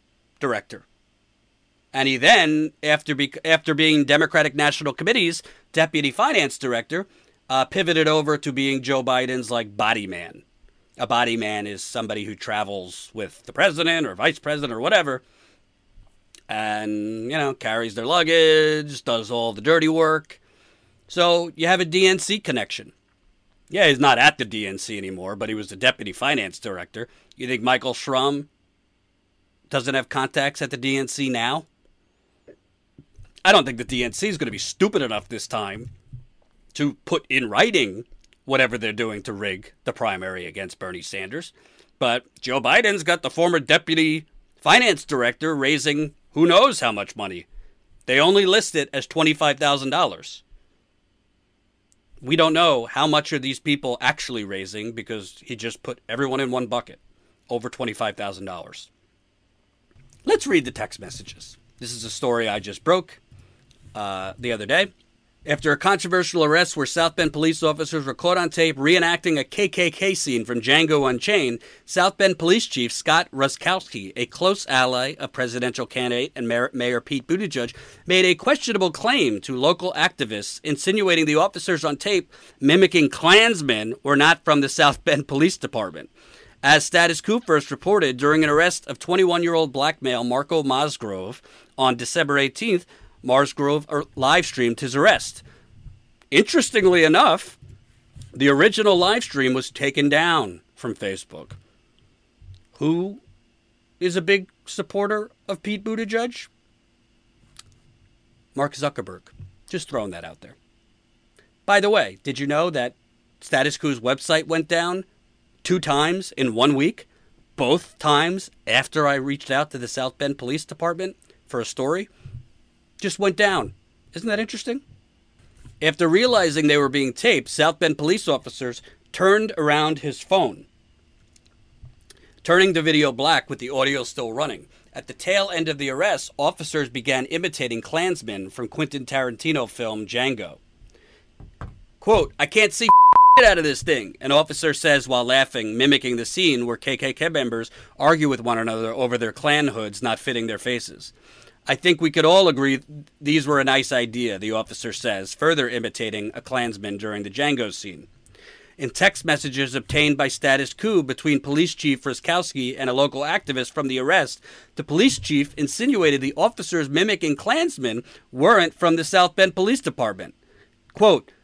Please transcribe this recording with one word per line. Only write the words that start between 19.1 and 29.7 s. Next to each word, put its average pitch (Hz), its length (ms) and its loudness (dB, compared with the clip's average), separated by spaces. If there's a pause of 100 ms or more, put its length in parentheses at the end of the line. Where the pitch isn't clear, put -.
all 117 220 -2
the 104 80 -14
dirty 156 260 2
work. 156 520 0 (680)
So 170 480 2
you 160 120 -2
have 180 120 4
a 180 60 -2
D 185 200 2
N 190 140 4
C 208 200 -4
connection. - 520 -6 (800)
Yeah, 180 180 2
he's 135 120 4
not 131 200 4
at 143 180 4
the 127 80 -6
D 107 220 -6
N 98 100 -8
C 104 200 -10
anymore, 95 380 -10
but 107 140 -6
he 110 60 -6
was 104 140 -10
the 101 60 -16
deputy 107 360 -2
finance 123 480 -4
director. 98 480 -12 (280)
You 123 120 -10
think 123 160 -4
Michael 127 300 0
Shrum 143 540 -2 (1200)
doesn't 135 260 -2